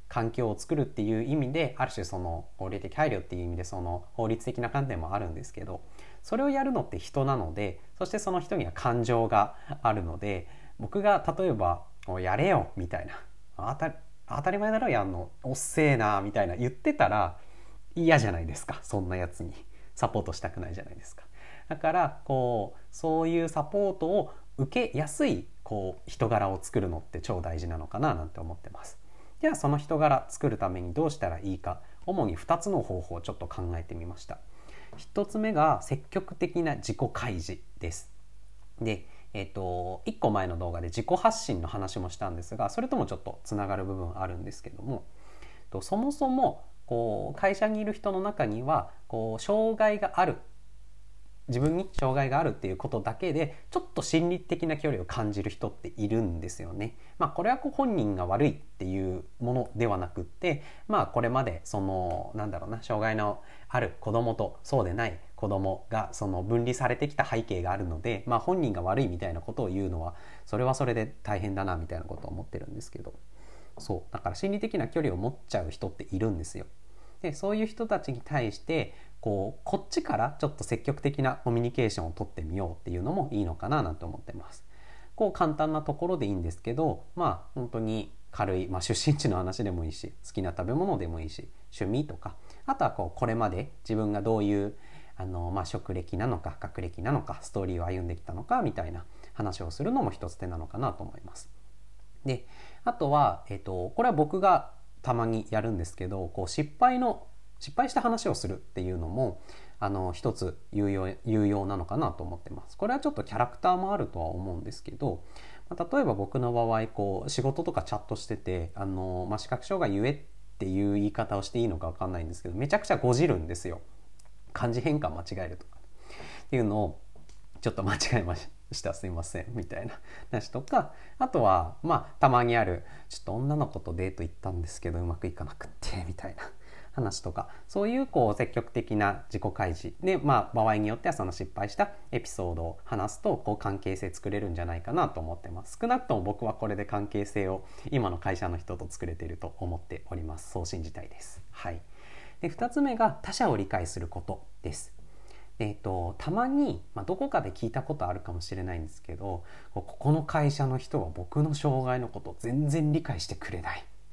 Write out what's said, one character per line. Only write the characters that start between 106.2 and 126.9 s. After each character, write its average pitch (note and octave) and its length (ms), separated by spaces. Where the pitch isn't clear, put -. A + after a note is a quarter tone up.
こ G2 140
う、 F2 40
失 D3 320
敗 B3 200
の、 - 280
失 - 160
敗 C4 140
し - 40
た A#3 80
話 A3+ 280
を - 60
す - 120
る F#2 80
っ - 20
て - 240
い F2+ 100
う F2+ 60
の E2 120
も、 G#2 320
あ G#2 100
の、 F#2 240
一 A#2 180
つ F#2 260
有 G2+ 180
用、 F#2+ 200
有 A2 220
用 G2+ 180
な G2 100
の F2 100
か G#2+ 120
な C#3+ 140
と E2+ 120
思 E2+ 140
っ - 20
て - 100
ま - 200
す。 - 80
こ G3+ 100
れ B3 60
は C#4 80
ち D4+ 60
ょ - 20
っ D4 40
と G#2+ 100
キ - 100
ャ - 40
ラ B2 100
ク - 120
タ F3+ 160
ー - 20
も F#3+ 160
あ G3+ 40
る C#3+ 100
と - 120
は D#2+ 80
思 F2+ 280
う - 40
ん - 40
で - 80
す - 120
け - 100
ど、 G2+ 300
ま F3+ 80
あ、 F3 160
例 C#4+ 80
え A#3+ 40
ば B2 80
僕 G2 260
の A#2+ 140
場 A#2 100
合、 A2 240
こ G2 400
う、 - 20
仕 - 120
事 C#3 220
と E3 100
か F#2 100
チ - 100
ャ G#2+ 40
ッ - 80
ト A2 100
し - 120
て G#2 100
て、 F2+ 380
あ G2 100
の、 F#2 440
ま G#2+ 60
あ、 A2 40
視 - 100
覚 - 160
障 G3 160
害 G#2+ 120
ゆ G#2 140
え C#3+ 40
っ D3 80
て G2 100
い G2 220
う G2+ 40
言 G2+ 140
い G#2 40
方 G#2+ 260
を G2 40
し - 80
て A#2+ 100
い A#2 40
い A#2 40
の F2+ 100
か E2+ 100
わ D#2+ 60
か F#2+ 120
ん F#2 80
な F2 80
い D#2+ 40
ん D#2 40
で E2+ 40
す - 100
け F2 60
ど、 F2 60
め B2+ 120
ち D3 60
ゃ G#3 60
く - 60
ち - 60
ゃ E3 60
ご B2 160
じ D3+ 140
る A2 100
ん D#2+ 100
で F2+ 80
す - 120
よ。 E2+ 140
漢 A#2+ 200
字 A#2+ 80
変 D3+ 180
換 E2+ 120
間 E2 100
違 F#2 260
え - 20
る - 80
と - 80
か - 120
っ - 40
て C#3 60
い B2+ 40
う A#2 40
の G#2 200
を、 D#2 180